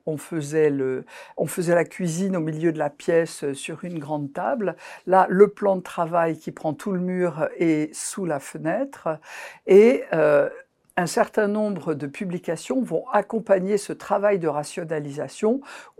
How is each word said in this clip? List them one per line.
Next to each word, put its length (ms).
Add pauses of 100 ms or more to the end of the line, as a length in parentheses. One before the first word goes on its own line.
on 120
faisait 520
le, 360 (320)
on 80
faisait 300
la 100
cuisine 500
au 60
milieu 320
de 40
la 120
pièce, 560
euh, 80
sur 320
une 140
grande 340
table. 420 (320)
Là, 220
le 180
plan 300
de 40
travail 560
qui 140
prend 220
tout 180
le 80
mur 480 (100)
est 380
sous 300
la 160
fenêtre. 640 (580)
Et, 460
euh, 380 (480)
un 80
certain 420
nombre 460
de 140
publications 720
vont 320
accompagner 640
ce 160
travail 440
de 120
rationalisation 1120 (380)